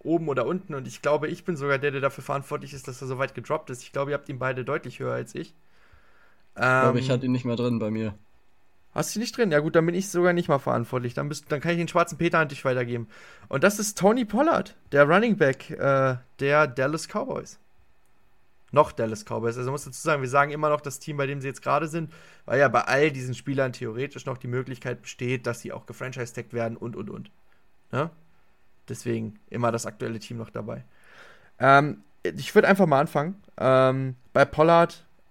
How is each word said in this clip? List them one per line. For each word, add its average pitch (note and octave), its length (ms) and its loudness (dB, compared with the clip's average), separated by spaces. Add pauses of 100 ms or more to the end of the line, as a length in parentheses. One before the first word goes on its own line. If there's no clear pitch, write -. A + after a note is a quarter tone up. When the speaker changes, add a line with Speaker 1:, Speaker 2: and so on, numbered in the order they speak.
Speaker 1:
oben E3 280 -2
oder C3+ 180 0
unten. F3 280 -4
Und B2+ 140 -10
ich - 140 -16
glaube, D3 260 0
ich - 160 -8
bin F3 120 -4
sogar C#3 220 0
der, C#3+ 140 0
der C3+ 80 -4
dafür C3+ 240 -4
verantwortlich C#3+ 500 -6
ist, C#3 140 -14
dass B2+ 120 -14
er C3 80 -10
so B2+ 100 -6
weit C3 160 -4
gedroppt D3 360 -6
ist. B2 120 -12
Ich - 100 -20
glaube, C#3 180 -4
ihr C#3+ 60 -2
habt - 120 -10
ihn C3 100 -10
beide B2+ 260 -4
deutlich C#3+ 340 -6
höher B2 160 -4
als B2 200 -8
ich. D#3 200 -10 (1040)
Speaker 2:
Ich B2+ 200 4
glaube, B2 200 4
ich C3 100 -2
Speaker 1:
Ähm, - 20 0
Speaker 2:
hatte B2+ 160 0
ihn B2+ 60 2
nicht B2+ 120 -2
mehr A#2+ 120 -2
drin A#2+ 220 0
bei G#2+ 120 -2
mir. A2 280 -4 (760)
Speaker 1:
Hast - 220 -4
du G#3 40 -6
ihn G#3+ 40 -4
nicht - 140 -8
drin? A3 140 0
Ja D3 80 4
gut, D3+ 160 0
dann E3 120 6
bin F3 80 0
ich F#3+ 140 -4
sogar F3 240 2
nicht F3 160 -2
mal C#3+ 120 4
verantwortlich. B2 540 -2
Dann C#3+ 140 -4
bist, - 220 -10
dann D3 100 -2
kann E3+ 120 -2
ich E3+ 60 0
den E3+ 100 -2
schwarzen E3+ 280 0
Peter E3 220 2
an D3+ 100 2
dich C3+ 160 -12
weitergeben. A#2+ 440 -2 (400)
Und C#3 160 0
das G3+ 140 4
ist G#3 200 -6
Tony A3 260 4
Pollard, C4+ 520 0 (160)
der C#3+ 120 8
Running G3 320 4
Back, C3+ 340 0
äh, C3+ 460 2 (220)
der D3 300 4
Dallas C3+ 400 -4
Cowboys. - 500 -8 (1120)
Noch D3+ 200 6
Dallas A2 320 -4
Cowboys. A#2 320 -6
Also B2 120 -6
man C3+ 60 -4
muss C#3+ 100 -8
dazu C3 160 -16
sagen, D3+ 220 0
wir B2+ 60 -4
sagen C#3+ 220 4
immer D3+ 180 -2
noch D3 120 2
das C#3 180 -10
Team, D3+ 180 -10
bei C#3 100 0
dem C#3 140 -6
sie C3 60 -8
jetzt C3+ 160 -10
gerade C#3+ 240 0
sind, D#3+ 260 -6 (320)
weil - 140 0
ja C#3+ 100 6
bei A#2+ 140 4
all C#3+ 300 2
diesen B2+ 220 -8
Spielern C3+ 380 -2
theoretisch B2+ 540 -8
noch B2+ 120 -6
die B2+ 100 -12
Möglichkeit B2 540 -6
besteht, B2+ 440 -6
dass A#2 140 -4
sie - 120 -12
auch - 140 -12
gefranchise-tagged B2 640 -10
werden A2+ 240 -4
und, A#2 200 -10
und, - 120 -10
und. - 220 -14 (640)
Ne? D3 180 -4 (800)
Deswegen A2+ 500 -8 (120)
immer A#2 220 -2
das A#2 140 -4
aktuelle A2+ 340 -8
Team A#2 180 -12
noch A2+ 120 -12
dabei. A#2 340 -10 (760)
Ähm, C#3 460 4 (200)
ich C3+ 300 -12
würd G#3 100 8
einfach G3 220 6
mal C#3 140 4
anfangen. D#3+ 420 -2 (160)
Ähm, C3 580 4 (160)
bei C#3 120 6
Pollard, E3+ 600 4 (260)